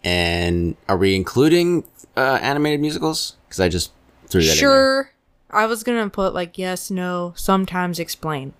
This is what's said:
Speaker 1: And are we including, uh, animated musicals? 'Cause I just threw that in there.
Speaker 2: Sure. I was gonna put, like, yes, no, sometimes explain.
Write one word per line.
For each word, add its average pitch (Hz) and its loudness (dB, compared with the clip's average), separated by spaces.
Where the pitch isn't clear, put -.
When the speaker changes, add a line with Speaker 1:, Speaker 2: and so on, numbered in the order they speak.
Speaker 1:
And 87 0
are 95 2
we 95 2
including, 160 2
uh, 131 2
animated 147 0
musicals? 156 -4
'Cause - -8
I 92 4
just 85 -2
threw 90 2
that 80 4
in - 4
there. 78 2
Speaker 2:
Sure. 269 4
I 220 2
was 220 -4
gonna 226 -2
put, 190 -2
like, 175 -6
yes, 185 -6
no, 180 -6
sometimes 185 0
explain. 151 -8